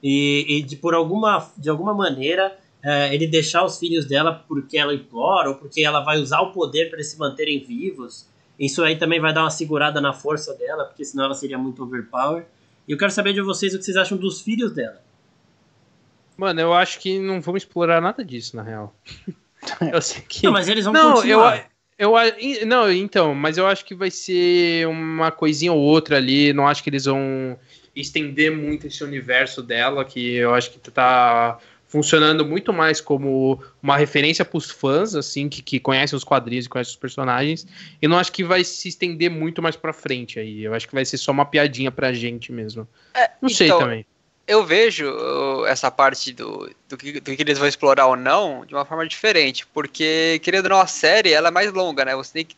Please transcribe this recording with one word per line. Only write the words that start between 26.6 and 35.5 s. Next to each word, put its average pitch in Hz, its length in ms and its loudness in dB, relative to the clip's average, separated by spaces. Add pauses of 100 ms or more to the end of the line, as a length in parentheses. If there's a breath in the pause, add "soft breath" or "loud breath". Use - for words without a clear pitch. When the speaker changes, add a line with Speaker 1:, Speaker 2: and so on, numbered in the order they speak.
Speaker 2:
acho 143 160 2
que - 60 -6
eles 139 160 -4
vão 135 540 -2 (360 soft breath)
estender 147 560 -2
muito 151 360 -6
esse 147 180 -10
universo 135 580 -2
dela, 120 400 -2
que 123 340 -4
eu 120 180 2
acho 120 160 0
que - 80 -20 (120)
tá 120 680 4 (280 soft breath)
funcionando 151 560 4
muito 165 300 -2
mais 160 300 2
como 135 600 0 (200 loud breath)
uma 139 160 2
referência 147 480 2
pros - 240 -6
fãs, 160 440 0
assim, 143 320 -6
que, 143 140 -10